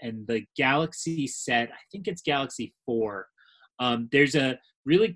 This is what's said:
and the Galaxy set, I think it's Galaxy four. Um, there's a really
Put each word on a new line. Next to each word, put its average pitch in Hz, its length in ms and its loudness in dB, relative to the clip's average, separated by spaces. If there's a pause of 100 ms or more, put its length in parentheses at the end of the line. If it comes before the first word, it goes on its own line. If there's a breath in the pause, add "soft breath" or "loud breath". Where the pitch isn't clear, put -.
and 113 260 -10
the 110 200 -2 (100)
Galaxy 151 720 0
set, 120 440 -2
I - 120 -20 (100)
think 196 160 -10
it's 175 140 -8
Galaxy 135 520 -4 (120)
four. 110 420 -2 (520 soft breath)
Um, 120 300 0
there's 143 240 6
a 135 240 2 (280)
really 175 300 4